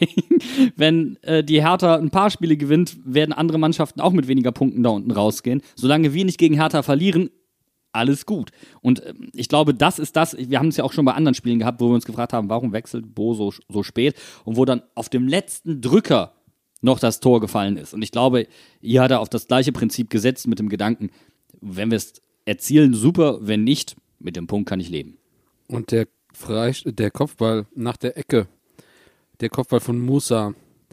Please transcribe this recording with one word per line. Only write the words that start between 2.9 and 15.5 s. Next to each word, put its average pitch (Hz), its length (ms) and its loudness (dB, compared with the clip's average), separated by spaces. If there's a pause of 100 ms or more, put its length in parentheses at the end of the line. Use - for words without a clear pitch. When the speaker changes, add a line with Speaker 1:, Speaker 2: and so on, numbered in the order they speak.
Speaker 1:
werden 147 260 0
andere 160 280 0
Mannschaften 156 420 0
auch 180 100 4
mit 156 160 2
weniger 127 240 2
Punkten 123 300 0
da 117 80 4
unten 107 220 -2
rausgehen. 107 500 0 (140)
Solange 143 380 2
wir 190 120 0
nicht 180 140 -2
gegen 156 160 4
Hertha 156 260 0
verlieren, 160 480 2 (640)
alles 127 340 0
gut. 185 240 -4 (320)
Und, 123 240 0
ähm, - 280 -18
ich - 160 -10
glaube, 147 260 2
das 147 240 2
ist 151 160 -6
das, 160 200 0
wir 127 220 -2
haben 160 120 2
es - 80 -4
ja 135 60 0
auch 135 100 -4
schon 151 120 2
bei 127 80 4
anderen 147 220 2
Spielen 120 240 -2
gehabt, 120 200 -2
wo 120 100 2
wir 120 40 4
uns 117 120 0
gefragt 117 280 -8
haben, 107 160 -4
warum 117 240 -4
wechselt 110 400 -10
Bo 113 220 -2
so, 101 180 -4 (160)
so 101 140 -4
spät 131 320 -2 (300)
und 113 120 -4
wo 131 80 6
dann 123 160 0 (140)
auf 117 140 -10
dem 127 180 0
letzten 165 520 -4